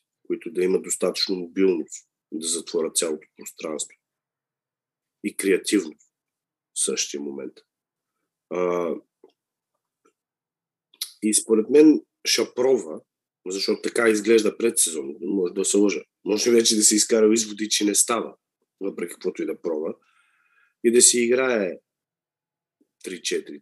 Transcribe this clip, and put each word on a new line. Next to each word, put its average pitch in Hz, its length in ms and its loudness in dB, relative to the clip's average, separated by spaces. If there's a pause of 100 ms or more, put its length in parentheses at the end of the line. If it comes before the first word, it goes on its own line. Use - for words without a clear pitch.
(280)
които 85 240 -6
да 87 120 -2
имат 92 200 0
достатъчно 92 520 -4
мобилност 87 760 -2 (220)
да 80 160 -8
затворят 80 500 -4
цялото 80 300 -4 (100)
пространство. - 600 -12 (1300)
И 104 140 -8
креативност 92 760 -2 (600)
в - 100 -4
същия - 380 -6
момент. 69 320 -12 (960)
А, 87 440 -2 (2250)
и 107 120 -2
според 110 360 0
мен 147 320 8 (260)
Шапрова, 113 720 0 (460)
защото 98 340 -4
така 113 280 0
изглежда 107 480 2
пред 113 220 -2
сезон, 73 420 -4
може 90 320 -2
да 95 120 -2
се - 120 2
лъжа. 101 240 2 (240)
Може 104 260 0
вече 117 240 4
да 110 60 0
се 107 140 6
изкарал 110 360 4
изводи, 107 380 -2
че - 160 0
не 101 100 0
става, 98 400 -2 (440)
въпреки 87 340 -8
каквото - 280 -8
и 80 40 -6
да 78 160 -8
пробва, 82 340 -6 (880)
и 117 80 4
да 120 100 6
си 123 180 6
играе 117 580 0 (1300)
три 92 180 -12
четири 76 400 -6